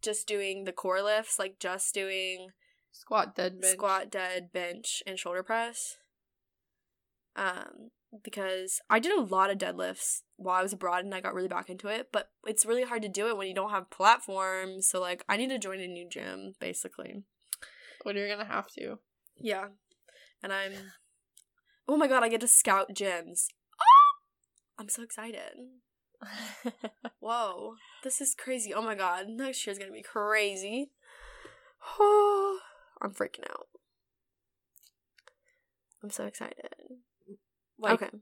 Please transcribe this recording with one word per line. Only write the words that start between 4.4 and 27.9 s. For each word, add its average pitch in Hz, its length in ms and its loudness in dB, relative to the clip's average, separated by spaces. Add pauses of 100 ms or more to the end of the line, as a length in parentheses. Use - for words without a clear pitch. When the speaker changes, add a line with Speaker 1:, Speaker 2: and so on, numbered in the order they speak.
Speaker 1:
bench, 180 560 -6
and 190 100 -8
shoulder 180 240 -4
press. 226 540 -4 (1400)
Um, 196 540 -6 (320)
because 190 680 -4
I 220 100 8
did 359 180 2
a 311 40 4
lot 190 280 4
of 196 80 0
deadlifts 180 640 -4 (160)
while 185 240 0
I 185 40 2
was 196 100 -4
abroad 185 320 -2
and 196 100 -8
I 185 60 -6
got 190 120 -4
really 185 140 -4
back 185 220 -6
into 190 180 -10
it, 220 240 -6
but - 160 -2 (180)
it's 220 200 0
really 240 180 0
hard 240 200 -4
to 208 60 -6
do 202 200 -2
it 220 80 -2
when 196 100 -4
you 185 80 -8
don't 196 160 -2
have 185 180 -2
platforms, 190 1000 2
so, 185 100 0
like, 180 300 -4
I 202 80 2
need 254 120 -2
to 269 80 -2
join 190 220 -6
a 180 80 -8
new 175 220 -12
gym, 170 500 -10
basically. - 640 -8 (800)
Speaker 2:
Well, 202 140 -6
you're 202 100 -4
gonna 208 160 -6
have 202 300 -6
to. - 260 -12 (400)
Speaker 1:
Yeah. 202 300 -4 (760)
And 196 100 -8
I'm, 196 200 -4 (1120)
oh 285 100 2
my 294 100 6
god, 254 140 6
I 226 80 4
get 226 120 0
to 247 60 0
scout 196 460 6
gyms. 175 540 -4 (1300)
I'm 208 120 -14
so - 120 -4
excited. 226 520 -10 (680)
Speaker 2:
<laughs> 220 1000 -10
Speaker 1:
Whoa. 220 560 -4 (280)